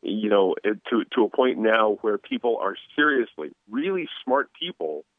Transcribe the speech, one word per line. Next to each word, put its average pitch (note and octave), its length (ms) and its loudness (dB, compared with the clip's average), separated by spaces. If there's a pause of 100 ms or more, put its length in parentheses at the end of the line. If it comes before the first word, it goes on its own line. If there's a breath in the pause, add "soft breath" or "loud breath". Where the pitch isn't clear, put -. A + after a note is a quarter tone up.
you G#2+ 260 -4
know, G2 260 4 (100)
it, G#2 160 0 (100)
to, A2 140 0 (100)
to A#2+ 100 4
a G2+ 60 0
point B2+ 280 2
now A2 440 2
where G#2 160 0
people A#2+ 420 -2
are G2 140 -2 (200)
seriously, B2+ 580 0 (180)
really E3 360 -4 (160)
smart C3 280 0 (100)
people D#2 460 -8 (120)